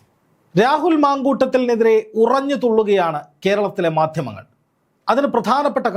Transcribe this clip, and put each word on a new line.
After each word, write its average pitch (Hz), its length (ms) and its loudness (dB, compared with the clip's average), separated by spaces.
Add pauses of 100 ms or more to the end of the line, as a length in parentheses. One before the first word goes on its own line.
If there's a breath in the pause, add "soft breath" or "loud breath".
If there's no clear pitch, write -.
(600)
രാഹുൽ 302 440 2
മാങ്കൂട്ടത്തിനെതിരെ 254 920 0 (240)
ഉറഞ്ഞു 269 420 0
തുള്ളുകയാണ് 196 560 0 (240)
കേരളത്തിലെ 196 540 0
മാധ്യമങ്ങൾ. 143 480 -4 (680)
അതിന് 269 220 0
പ്രധാനപ്പെട്ട 254 640 -2